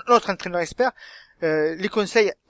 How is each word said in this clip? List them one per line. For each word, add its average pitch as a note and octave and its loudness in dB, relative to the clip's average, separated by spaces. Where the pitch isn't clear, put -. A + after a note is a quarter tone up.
notre A#3+ 4
entraîneur F3 -4
expert, A#3+ -2
euh, D#3 0
les F#3 -4
conseils G#3 0